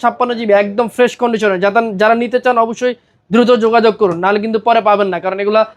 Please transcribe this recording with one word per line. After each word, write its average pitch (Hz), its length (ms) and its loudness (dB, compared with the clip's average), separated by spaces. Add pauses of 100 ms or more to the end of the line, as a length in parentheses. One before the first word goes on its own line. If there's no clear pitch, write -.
ছাপ্পান্ন 240 360 -2
জিবি, 214 140 0 (100)
একদম 208 320 -2
ফ্রেশ 247 160 2 (100)
কন্ডিশনে। 214 420 0
যারা, 202 180 2 (200)
যারা 220 200 4
নিতে 240 240 -2
চান 247 100 2 (100)
অবশ্যই 240 280 -4 (380)
দ্রুত 226 180 4 (160)
যোগাযোগ 226 360 2
করুন, 175 220 0
নাহলে 202 220 0
কিন্তু 220 220 -2
পরে 233 200 2
পাবেন 196 260 2
না, 175 120 -4
কারণ 190 180 -4
এগুলা 214 180 2 (160)